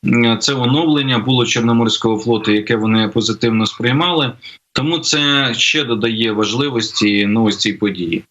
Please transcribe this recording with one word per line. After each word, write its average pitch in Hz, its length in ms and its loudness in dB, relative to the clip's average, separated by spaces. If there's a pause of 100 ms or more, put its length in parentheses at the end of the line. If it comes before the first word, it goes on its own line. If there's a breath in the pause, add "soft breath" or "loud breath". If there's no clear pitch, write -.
м, 117 320 2
це 139 160 0
оновлення 135 640 2
було 123 280 2
Чорноморського 113 720 0
флоту, 110 340 0
яке 104 240 0
вони 110 320 2
позитивно 110 580 0
сприймали. 139 640 0 (400 loud breath)
Тому 156 260 -2
це 143 580 0
ще 151 280 0
додає 113 480 0
важливості, 107 960 0
ну, 110 180 2
ось 104 120 0
цій 104 160 -2
події. 90 580 -4